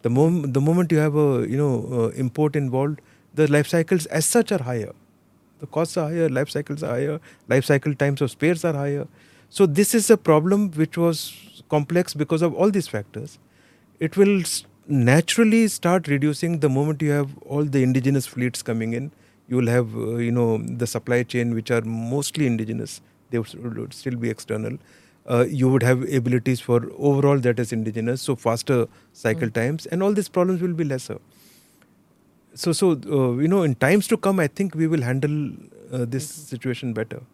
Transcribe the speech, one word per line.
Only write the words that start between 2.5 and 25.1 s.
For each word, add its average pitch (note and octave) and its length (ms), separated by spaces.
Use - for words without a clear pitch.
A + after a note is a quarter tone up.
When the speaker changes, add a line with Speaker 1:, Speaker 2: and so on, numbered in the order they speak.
Speaker 1:
involved, C#3 440
the D#3 120
life D3 220
cycles E3 380
as D#3 200
such A#3 240
are G3 100
higher. A#2+ 320
The D3 80
costs E3 280
are D#3 120
higher, E3 200
life C3+ 220
cycles D3 320
are E3 80
higher, C#3+ 300
life C3 180
cycle C#3+ 300
times C#3+ 260
of C#3 120
spares E3 320
are E3 80
higher. C#3+ 340
So - 160
this F3 300
is A3 160
a A3 60
problem F3+ 560
which D#3 260
was - 680
complex E3 460
because D3+ 280
of E3+ 100
all F#3+ 180
these G3 180
factors. A2 500
It D#3+ 160
will G3 240
s-, - 240
naturally E3 800
start F3 400
reducing D3+ 500
the D3 100
moment C#3 320
you D3+ 100
have C#3+ 320
all C#3+ 200
the C#3 220
indigenous B2+ 420
fleets B2 340
coming A2+ 320
in. C3+ 200
You B2 100
will A#2+ 100
have, A#2 260
uh, A2+ 220
you A#2+ 160
know, A#2 260
the A#2+ 300
supply A#2+ 340
chain A#2+ 320
which A2+ 160
are A#2 120
mostly A#2+ 680
indigenous. A2+ 520
They A#2+ 80
would, A2+ 400
would A2+ 160
still B2+ 220
be A#2 140
external. A2 480